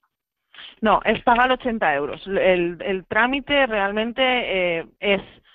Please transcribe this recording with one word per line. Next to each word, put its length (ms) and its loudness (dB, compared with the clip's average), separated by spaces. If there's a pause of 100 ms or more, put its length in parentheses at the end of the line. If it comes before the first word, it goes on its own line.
(840)
No, 200 4
es 200 0
pagar 280 4
ochenta 440 0
euros. 320 -4
El, 560 2
el 240 -6
trámite 600 0
realmente, 560 -2
eh, 640 -2 (140)
es 220 0 (320)